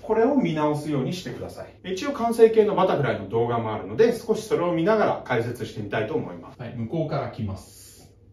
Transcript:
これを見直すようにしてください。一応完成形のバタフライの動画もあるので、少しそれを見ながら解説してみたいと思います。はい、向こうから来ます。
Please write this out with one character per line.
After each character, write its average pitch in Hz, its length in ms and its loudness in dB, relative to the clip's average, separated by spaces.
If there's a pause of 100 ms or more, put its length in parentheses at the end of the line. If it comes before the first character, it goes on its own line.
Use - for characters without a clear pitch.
こ 220 120 -2
れ 226 100 4
を 285 120 2
見 170 180 2
直 151 220 2
す 151 140 -6
よ 139 100 0
う 127 40 -2
に 180 80 -2
し - 120 -8
て - 60 -8
く - 120 -10
だ - 80 -10
さ - 140 -14
い。 - 300 -12
一 285 120 -6
応 285 60 -2
完 233 200 -2
成 226 160 10
形 220 160 6
の 202 100 2
バ 190 120 4
タ 180 100 2
フ 143 60 0
ラ - 120 0
イ - 60 -6
の - 80 -10
動 113 200 0
画 120 100 0
も 110 160 -2
あ 98 40 -4
る 92 80 -10
の 107 100 -8
で、 240 200 4
少 - 180 -2
し - 120 -6
そ 220 80 -2
れ 170 80 0
を 175 100 0
見 165 120 0
な 214 120 4
が 202 80 2
ら - 200 0
解 120 180 0
説 - 240 -6
し - 80 -12
て 110 80 -8
み 101 80 -10
た 113 100 -2
い - 60 -2
と 156 80 -4
思 - 180 -6
い - 60 -14
ま - 160 -18
す。 - 60 -16
は 113 80 -10
い、 - 60 -12
向 113 120 -6
こ 160 200 -4
う - 40 -8
か 147 80 -4
ら 113 120 -4
来 - 120 -10
ま 95 140 -4
す。 - 580 -20 (180)